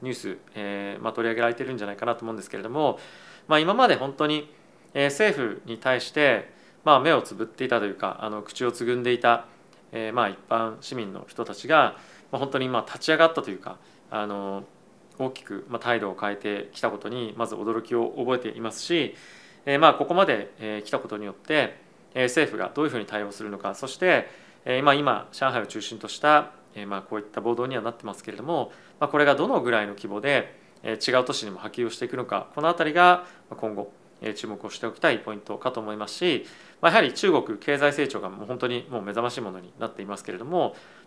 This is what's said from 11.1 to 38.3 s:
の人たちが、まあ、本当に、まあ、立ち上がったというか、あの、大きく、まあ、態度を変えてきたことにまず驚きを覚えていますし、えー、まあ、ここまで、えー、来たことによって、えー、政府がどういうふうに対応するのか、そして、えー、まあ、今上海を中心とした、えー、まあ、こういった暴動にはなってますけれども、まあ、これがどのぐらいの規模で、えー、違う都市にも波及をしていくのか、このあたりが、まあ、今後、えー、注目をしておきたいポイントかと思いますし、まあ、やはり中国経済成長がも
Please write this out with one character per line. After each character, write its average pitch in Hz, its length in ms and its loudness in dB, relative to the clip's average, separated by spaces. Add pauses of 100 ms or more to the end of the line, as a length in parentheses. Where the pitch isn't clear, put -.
の 95 140 -14
人 - 180 -8
た 101 100 -10
ち - 120 -12
が、 143 300 6 (340)
ま 135 60 -2
あ、 - 20 -2
本 135 120 -4
当 139 80 0
に、 127 100 -2
ま 120 100 0
あ、 104 60 -2
立 - 140 -12
ち - 120 0
上 156 60 4
が 165 100 8
っ 165 60 2
た 131 80 -4
と 107 80 -6
い 95 60 -6
う 95 40 -12
か、 92 180 -14 (340)
あ 107 160 -4
の、 98 360 -6 (540)
大 131 140 -4
き - 120 -16
く、 98 260 -10
ま 117 80 -6
あ、 - 20 -6
態 117 200 2
度 101 120 -4
を - 80 -10
変 101 140 -2
え - 20 -10
て 101 380 -6
き - 80 -16
た 113 100 0
こ 101 60 -8
と 107 120 -10
に 117 260 -6
ま 113 120 -2
ず 104 80 -8
驚 110 260 -2
き 120 140 -4
を 120 220 0
覚 127 180 0
え 123 40 0 (120)
て 113 40 -10
い 113 60 -10
ま 110 100 -6
す - 120 -12
し、 156 320 -2 (500)
え 139 100 2
ー、 147 40 4
ま 156 100 10
あ、 139 60 8
こ 143 100 0
こ 175 80 0
ま 190 120 6
で、 107 340 -2
え 107 200 -6
ー、 - 40 -10
来 - 80 -16
た 131 80 0
こ - 80 -12
と 107 100 -8
に 104 80 -8
よ 95 80 -10
っ - 20 -20
て、 143 400 0 (380)
え 127 80 0
ー、 - 20 4
政 127 320 2
府 95 60 -2
が 92 120 -2
ど 147 100 0
う - 20 2
い - 20 2
う 139 40 -4
ふ 131 40 -4
う 113 40 -4
に 101 60 -6
対 104 180 -4
応 101 80 -10
す 110 120 -14
る 104 60 -6
の 98 80 -8
か、 98 180 -6
そ 131 120 -10
し - 100 -10
て、 170 300 4 (380)
え 127 140 0
ー、 143 40 -2
ま 147 80 6
あ、 139 40 6
今 135 380 2
上 131 180 0
海 120 100 0
を 101 60 -4
中 110 140 -10
心 110 180 -10
と 107 80 -10
し - 120 -12
た、 151 320 6 (240)
え 104 100 -10
ー、 - 20 -12
ま 101 100 -4
あ、 95 40 -8
こ 107 160 -6
う - 20 -4
い 104 40 -6
っ - 20 -16
た - 160 -8
暴 117 140 2
動 123 120 -2
に 131 80 -6
は 113 60 -4
な 113 100 -4
っ - 60 -10
て - 80 -16
ま 101 80 -8
す - 100 -18
け 110 80 -10
れ 104 60 -10
ど 110 60 -10
も、 151 280 -2 (280)
ま 143 80 2
あ、 - 20 0
こ 151 80 2
れ 147 80 8
が 143 100 8
ど 156 120 2
の 220 140 2
ぐ 120 100 0
ら 110 120 4
い 101 40 -4
の 101 60 -8
規 101 140 -12
模 104 140 -6
で、 131 340 0 (280)
え 110 100 -2
ー、 123 240 2
違 127 40 6
う 127 40 2
都 135 80 -2
市 - 100 -4
に 104 80 -8
も 90 80 -12
波 107 100 -10
及 120 180 -2
を - 20 -4
し - 80 -12
て 131 80 -6
い - 40 -4
く 135 60 -8
の 123 100 -4
か、 101 300 -4
こ 147 60 -6
の 160 80 4
あ 170 60 2
た 170 80 2
り 151 100 0
が、 180 320 8 (240)
ま - 80 -14
あ、 - 20 -12
今 110 160 -4
後、 101 160 -8 (300)
え 107 100 -4
ー、 - 20 -4
注 - 140 -10
目 104 160 -10
を 104 60 -8
し - 100 -12
て 120 60 -6
お 110 60 -4
き - 100 -14
た 160 100 6
い 113 80 2
ポ 110 140 -10
イ 104 40 -10
ン - 40 -14
ト - 160 -8
か 127 140 -2
と 117 80 -6
思 107 120 -6
い 107 60 -6
ま 104 100 -6
す - 80 -10
し、 170 300 2 (360)
ま 165 80 4
あ、 - 20 0
や 214 60 4
は 214 40 4
り 135 120 0
中 196 180 0 (100)
国 104 160 -6
経 143 200 -2
済 143 160 2
成 143 140 0
長 113 140 -6
が 98 80 -6
も 104 140 -12